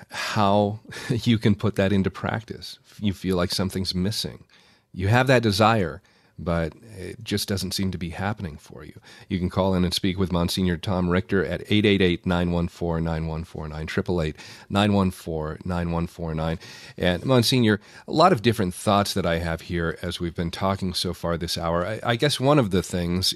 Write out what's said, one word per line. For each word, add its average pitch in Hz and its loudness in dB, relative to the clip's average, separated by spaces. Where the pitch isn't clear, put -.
how 104 2
<laughs> - -12
you 117 2
can 107 4
put - -2
that 98 2
into 95 2
practice. - -8
You 101 0
feel 92 0
like 87 0
something's 92 -4
missing. 90 -4
You 95 -2
have 123 4
that 123 6
desire, 104 2
but 82 -2
it 90 -12
just 107 -2
doesn't 92 -4
seem 95 -2
to 87 -8
be 85 -6
happening 90 -6
for - -20
you. - -20
You 95 0
can 90 0
call 95 0
in 90 4
and 87 0
speak 95 -2
with 85 0
Monsignor 87 0
Tom 90 -2
Richter 90 2
at 82 -6
eight 107 4
eight 101 6
eight, 90 2
nine 87 2
one 85 2
four, 82 -4
nine 82 -2
one 80 -6
four 78 -12
nine, 78 -8
triple 90 -2
eight, 78 -2
nine 101 2
one 98 4
four, 78 -8
nine 87 -2
one 85 0
four 80 -6
nine. 80 -2
And 90 2
Monsignor, 120 4
a - -10
lot 170 6
of 113 0
different 104 2
thoughts 101 2
that 90 -2
I 85 2
have 82 -4
here 85 -4
as 87 -6
we've 85 -6
been 85 -4
talking 95 -2
so 87 -4
far 85 -4
this 85 -6
hour. 85 0
I, 107 -6
I 120 0
guess 147 2
one 143 4
of 104 2
the 90 4
things 90 -2